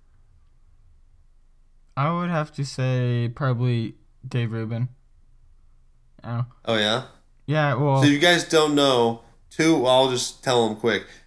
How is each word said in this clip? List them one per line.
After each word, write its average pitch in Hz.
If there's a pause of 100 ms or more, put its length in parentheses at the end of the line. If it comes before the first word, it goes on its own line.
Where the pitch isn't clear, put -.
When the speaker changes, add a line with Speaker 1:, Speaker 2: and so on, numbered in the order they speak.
(2000)
Speaker 1:
I 143
would 175
have 156
to 139
say 123
probably 123 (300)
Dave 120
Rubin. 113 (1400)
Oh. 120 (180)
Speaker 2:
Oh, 113
yeah? 107 (400)
Speaker 1:
Yeah, 147
well 135
Speaker 2:
So 139
if 143
you 143
guys 165
don't 151
know, 123 (280)
two, 160
well, 127
I'll 131
just -
tell 120
them 107
quick. 107 (200)